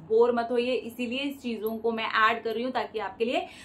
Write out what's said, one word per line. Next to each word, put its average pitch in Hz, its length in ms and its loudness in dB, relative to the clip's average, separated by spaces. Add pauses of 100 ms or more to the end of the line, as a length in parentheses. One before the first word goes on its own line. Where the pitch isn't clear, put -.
bore 233 240 6
मत 233 180 0
होइए। 247 240 2
इसीलिए 233 460 -4
इस 277 220 -4
चीजों 226 360 -4
को 226 140 0
मैं 220 140 -2 (140)
ऐड 220 240 2
कर 226 100 -2
रही 220 100 -2
हूँ 254 80 -4
ताकि 220 260 -4
आपके 202 260 -4
लिए 311 220 0 (180)